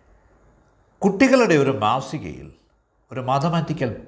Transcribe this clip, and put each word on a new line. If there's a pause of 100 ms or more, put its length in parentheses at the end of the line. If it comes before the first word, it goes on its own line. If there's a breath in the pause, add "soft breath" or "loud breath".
(1040 soft breath)
കുട്ടികളുടെ
ഒരു
മാസികയിൽ (580)
ഒരു
മാത്തമാറ്റിക്കൽ